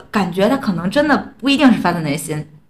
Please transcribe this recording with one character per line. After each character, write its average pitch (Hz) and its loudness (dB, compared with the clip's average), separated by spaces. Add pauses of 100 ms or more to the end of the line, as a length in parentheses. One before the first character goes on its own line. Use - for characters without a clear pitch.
(120)
感 180 -2
觉 196 0
他 262 0
可 202 -4
能 170 -4
真 294 2
的 277 2 (220)
不 254 -4
一 277 2
定 269 6
是 196 2
发 175 -2
自 175 -4
内 147 -4
心。 151 -8 (240)